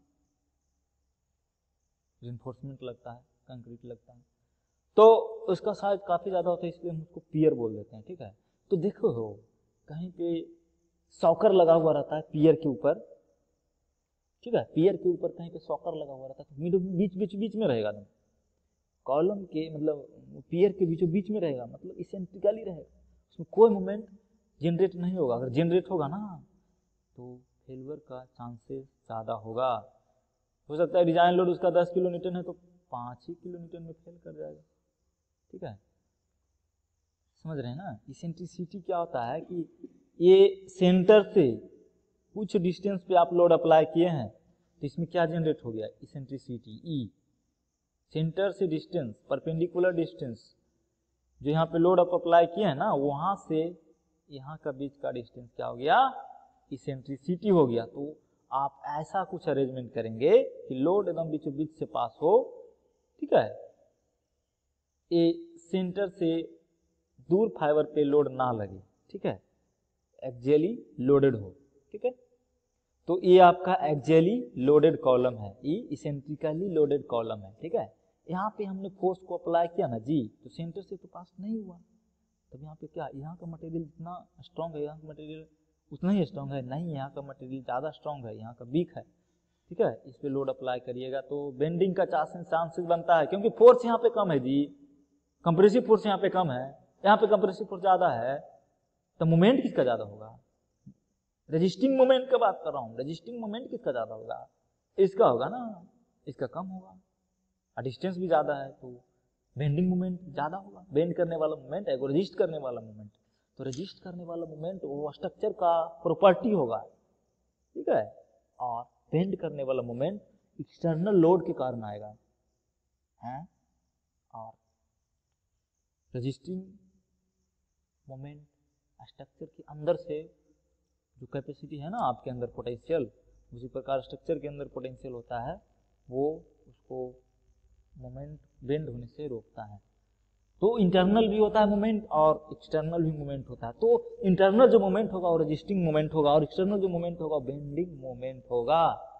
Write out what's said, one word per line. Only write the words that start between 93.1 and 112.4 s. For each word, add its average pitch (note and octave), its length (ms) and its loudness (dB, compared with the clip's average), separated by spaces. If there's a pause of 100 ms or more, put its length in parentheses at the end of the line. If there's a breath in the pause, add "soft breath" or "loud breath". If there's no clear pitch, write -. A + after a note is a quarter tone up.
है, D3+ 80 2
क्योंकि G3+ 220 -2 (100)
force A#3+ 260 10
यहाँ A3+ 140 0
पे A3+ 120 2
कम G3+ 220 0
है C#3+ 60 2
जी, C3+ 240 0 (840)
Compressive F#3+ 380 6
force G#3+ 240 4
यहाँ G3 120 0
पे F#3 100 0
कम F#3 220 0
है, B2+ 160 -6 (380)
यहाँ G#3 120 8
पे G#3+ 100 2
कंप्रेसिव G3 400 0
force F#3 140 -12
ज़्यादा F3+ 300 4
है, B2 260 -2 (840)
तो E3 60 2
मोमेंट F#3 360 6
किसका - 200 0
ज़्यादा A#2 220 0
होगा? G#2+ 340 -16 (1080)
Resisting F#3 480 2
moment B3+ 340 4
का A#3+ 80 4
बात G#3+ 260 2
कर D3+ 80 -4
रहा C#3 100 -6
हूँ, A2+ 160 -14
Resisting E3 420 -10
moment A3 300 -10
किसका E3+ 220 -6
ज्यादा A2+ 220 -6
होगा? A2+ 320 -12 (520)
इसका G3 280 4
होगा B2+ 220 2
ना, B3 120 -8 (640)
इसका C#3 200 -8
कम E3+ 200 -10
होगा। F#3 240 -14 (840)
और A#2+ 60 -8
distance E3+ 360 -6
भी F3+ 100 -6
ज्यादा D3 260 0
है C3+ 180 -10
तो B2+ 160 -20 (680)
bending D3+ 320 0
moment F3+ 360 -2
ज्यादा D3+ 320 -8
होगा, G3 360 -18
Bend E3 240 0
करने E3 200 -2
वाला D#3 200 -2
moment D3 320 -10
है, C3+ 80 -2 (100)
resist D#3 320 -2
करने E3 200 -2